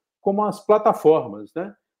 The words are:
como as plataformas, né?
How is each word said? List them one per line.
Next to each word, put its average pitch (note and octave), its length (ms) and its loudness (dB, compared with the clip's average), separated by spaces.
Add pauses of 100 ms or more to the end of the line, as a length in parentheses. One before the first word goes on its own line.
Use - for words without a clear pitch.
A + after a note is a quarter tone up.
(200)
como G3 220 -2
as G3+ 240 -4
plataformas, D#3 880 0
né? G3 180 -10 (280)